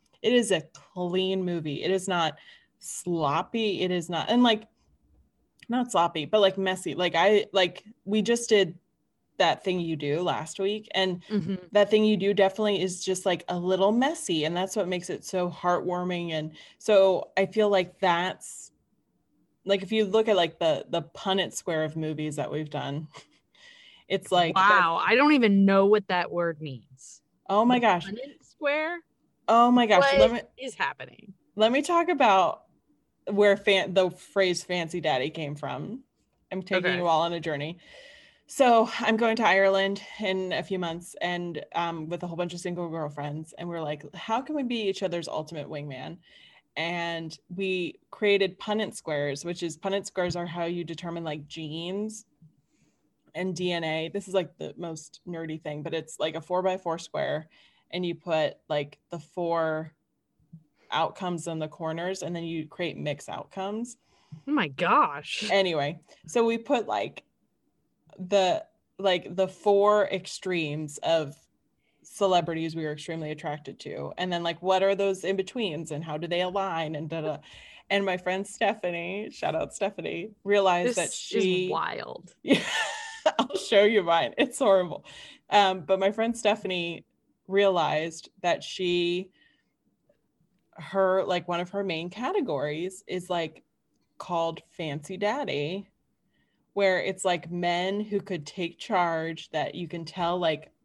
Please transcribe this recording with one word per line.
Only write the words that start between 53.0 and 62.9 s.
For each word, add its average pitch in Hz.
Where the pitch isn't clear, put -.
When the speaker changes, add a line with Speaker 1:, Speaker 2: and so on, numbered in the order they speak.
Speaker 1:
and 185
D 180
N 170
A. 160
This 196
is, 185
like, 180
the 156
most 165
nerdy 165
thing, 151
but 170
it's, 156
like, 156
a 160
four-by-four 180
square, 147
and 180
you 170
put, 160
like, 147
the 170
four 165
outcomes 170
in 165
the 156
corners, 170
and 175
then 170
you 160
create -